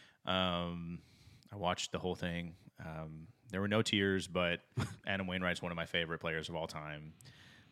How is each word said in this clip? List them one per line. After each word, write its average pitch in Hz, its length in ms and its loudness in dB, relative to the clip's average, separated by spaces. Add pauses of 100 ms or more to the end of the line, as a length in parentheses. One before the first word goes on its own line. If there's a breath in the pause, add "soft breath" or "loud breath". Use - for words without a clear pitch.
(260 soft breath)
Um, 87 760 0 (520 soft breath)
I 104 40 -12
watched 90 360 0
the 92 80 0
whole 90 160 0
thing. 87 380 -4 (260)
Um, 80 480 -10 (220)
there 92 120 -2
were 101 60 2
no 104 140 6
tears, 98 460 4
but 87 340 2 (160)
<laughs> - 300 -4
Adam 98 200 0
Wainwright's 90 340 2
one 87 100 -4
of 87 40 -4
my 82 100 -2
favorite 82 340 0
players 80 300 -2
of 85 60 -4
all 80 120 -2
time. 76 460 -8 (580 soft breath)